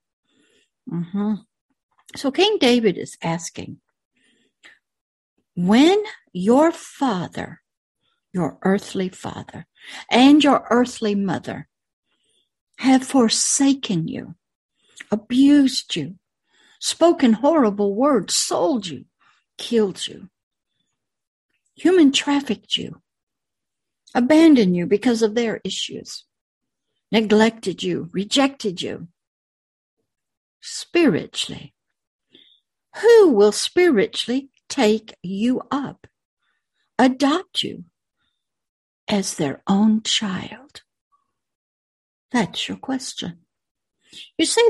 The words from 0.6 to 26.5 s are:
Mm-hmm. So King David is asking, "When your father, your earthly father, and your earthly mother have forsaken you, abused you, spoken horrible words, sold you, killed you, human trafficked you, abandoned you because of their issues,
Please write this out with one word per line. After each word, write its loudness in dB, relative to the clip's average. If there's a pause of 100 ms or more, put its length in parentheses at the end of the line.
Mm-hmm. -6 (840)
So -6
King 0
David 2
is -14
asking, -10 (1700)
"When 4 (300)
your 2
father, -8 (720)
your -6
earthly -2
father, -14 (440)
and 6
your 2
earthly 0
mother -6 (1120)
have 2
forsaken 0
you, -12 (760)
abused 2
you, -8 (600)
spoken 2
horrible 0
words, 0
sold -2
you, -14 (540)
killed -2
you, -18 (1400)
human 4
trafficked -4
you, -12 (1120)
abandoned 6
you -2
because 0
of 0
their -4
issues, -12 (840)